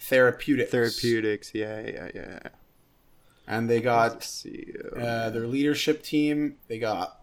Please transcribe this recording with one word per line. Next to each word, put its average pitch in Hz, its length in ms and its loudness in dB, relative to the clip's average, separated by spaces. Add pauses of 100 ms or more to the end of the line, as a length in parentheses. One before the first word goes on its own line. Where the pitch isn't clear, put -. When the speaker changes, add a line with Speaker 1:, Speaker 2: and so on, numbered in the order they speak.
Speaker 1:
Therapeutics. 127 720 4
Speaker 2:
Therapeutics. 113 840 0
Yeah, 107 260 -4
yeah, 110 320 -10
yeah. - 260 -14 (1080)
Speaker 1:
And 113 200 -2
they 117 140 4
got, 117 300 4
Speaker 2:
Let's - 180 -10
see, - 420 -12 (240)
uh, 120 40 -8
Speaker 1:
uh, 117 320 -2
their 117 160 -4
leadership 147 560 0
team. 147 540 0 (100)
They 113 100 -6
got 107 460 -2